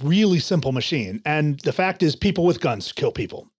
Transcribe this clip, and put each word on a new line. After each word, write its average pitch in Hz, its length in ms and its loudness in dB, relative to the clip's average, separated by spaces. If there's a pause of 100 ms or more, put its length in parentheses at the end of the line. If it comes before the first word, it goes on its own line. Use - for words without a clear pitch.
really 180 380 4
simple 135 320 0
machine. 113 520 -4
And 151 360 0
the 139 120 -2
fact 185 300 -2
is, 156 140 2
people 185 280 0
with 175 160 2
guns 113 320 -4
kill 123 200 -2
people, - 360 -10 (120)